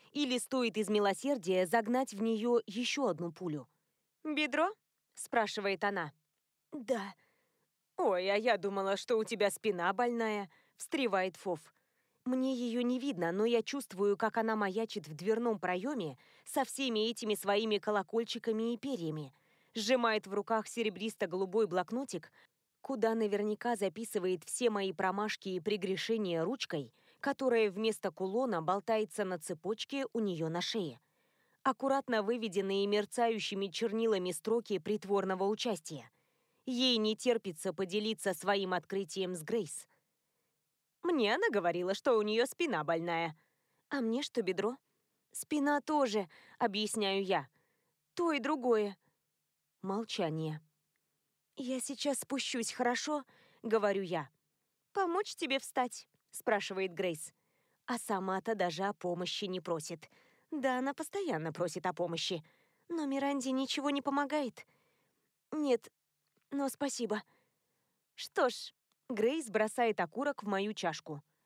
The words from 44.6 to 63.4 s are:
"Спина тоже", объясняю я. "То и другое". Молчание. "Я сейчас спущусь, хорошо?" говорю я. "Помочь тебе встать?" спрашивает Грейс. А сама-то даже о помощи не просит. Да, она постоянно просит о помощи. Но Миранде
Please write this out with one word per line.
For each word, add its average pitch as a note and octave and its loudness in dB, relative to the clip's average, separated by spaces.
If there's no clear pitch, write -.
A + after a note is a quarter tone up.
"Спина D4 0
тоже", A#3+ 2
объясняю G3+ 0
я. F3 0
"То E4+ 2
и C#4+ 0
другое". A#3 2
Молчание. D#3+ -2
"Я B3+ -4
сейчас C4+ -2
спущусь, B3 -4
хорошо?" B3+ 0
говорю G#3 4
я. E3 -2
"Помочь F#4 2
тебе C4+ 0
встать?" - -2
спрашивает F#3+ 0
Грейс. E3+ -2
А A#3+ -2
сама-то F#3+ -2
даже F3 0
о G3+ 0
помощи F3 -4
не F#3 -4
просит. E3 -6
Да, C4 0
она C4+ -2
постоянно B3 -4
просит F3 -4
о F3+ 0
помощи. E3 -2
Но E4 -2
Миранде C#4 0